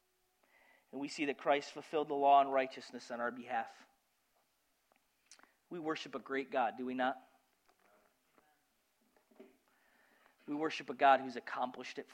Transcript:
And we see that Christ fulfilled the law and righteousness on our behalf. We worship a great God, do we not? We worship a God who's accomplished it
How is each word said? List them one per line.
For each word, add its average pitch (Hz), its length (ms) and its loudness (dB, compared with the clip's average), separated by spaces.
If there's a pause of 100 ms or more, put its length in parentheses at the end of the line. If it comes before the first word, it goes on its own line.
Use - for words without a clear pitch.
(920)
And 135 80 -8
we 139 80 -6
see 147 180 -2
that 131 120 -2
Christ 143 340 2
fulfilled 147 360 -4
the 147 60 -2
law 139 260 8
and 135 120 2
righteousness 131 580 -2
on 120 100 -8
our 120 100 -2
behalf. 120 380 -6 (2000)
We 175 100 -10
worship 151 360 -6
a 131 40 -4
great 135 320 -4
God, 117 280 2
do 127 80 -4
we 127 80 -4
not? 127 220 0 (3250)
We 147 60 -2
worship 151 360 -4
a 131 40 -4
God 135 260 8
who's 127 160 -8
accomplished 127 640 -6
it - 160 -12